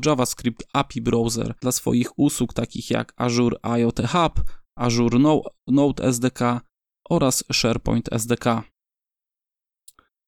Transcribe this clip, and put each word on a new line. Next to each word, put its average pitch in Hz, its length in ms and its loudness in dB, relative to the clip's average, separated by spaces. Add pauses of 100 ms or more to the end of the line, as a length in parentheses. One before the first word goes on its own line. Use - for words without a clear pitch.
JavaScript 127 580 -2 (100)
api 135 280 -4
Browser 117 600 -2
dla 127 100 -2
swoich - 480 -2
usług 143 340 0
takich - 360 -6
jak 113 280 -2
Azure 120 400 2 (220)
I 120 40 2
O 117 80 2
T - 160 -4
Hub, - 360 2 (340)
Azure 120 420 2
No-, 151 220 4 (260)
Node 135 360 2
S 123 160 0
D 123 120 0
K 120 300 -2 (480)
oraz 151 340 2 (100)
SharePoint 117 600 0
S 113 120 -2
D 120 120 0
K. 113 260 0 (1600)